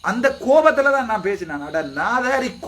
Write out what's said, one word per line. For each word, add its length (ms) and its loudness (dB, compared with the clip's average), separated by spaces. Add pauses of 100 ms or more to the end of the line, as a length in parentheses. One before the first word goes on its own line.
அந்த 400 0
கோபத்துல 520 4
தான் 140 0
நான் 160 -4
பேசினேன். 380 -4
அட 220 -4
நாதாரி 720 -2 (140)